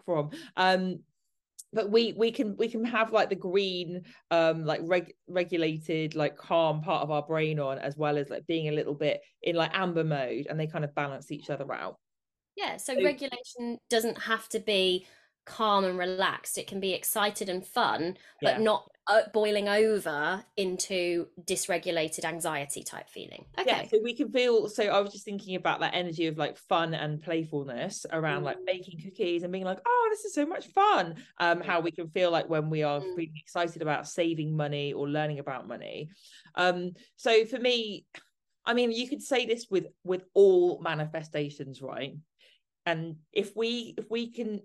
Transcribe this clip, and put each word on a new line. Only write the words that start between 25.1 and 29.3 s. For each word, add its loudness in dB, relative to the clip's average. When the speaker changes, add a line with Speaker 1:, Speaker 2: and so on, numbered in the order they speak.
Speaker 1:
just -16
thinking -6
about 0
that 0
energy -2
of, -4
like, -2
fun 0
and -4
playfulness -6
around, 0
like, -4
Speaker 2:
Mm. -12
Speaker 1:
baking -6
cookies -2